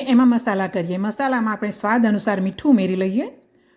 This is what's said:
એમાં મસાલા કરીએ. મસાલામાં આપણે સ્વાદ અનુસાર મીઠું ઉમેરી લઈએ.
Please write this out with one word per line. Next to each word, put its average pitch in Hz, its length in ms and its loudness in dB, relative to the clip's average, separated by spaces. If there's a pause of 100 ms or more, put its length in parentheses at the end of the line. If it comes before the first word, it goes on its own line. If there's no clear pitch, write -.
(100)
એમાં 254 180 6
મસાલા 220 400 0
કરીએ. 180 300 -4
મસાલામાં 220 560 -2
આપણે 208 180 -6
સ્વાદ 233 340 0
અનુસાર 202 340 0
મીઠું 196 320 -2
ઉમેરી 185 280 2
લઈએ. 190 260 -2 (500)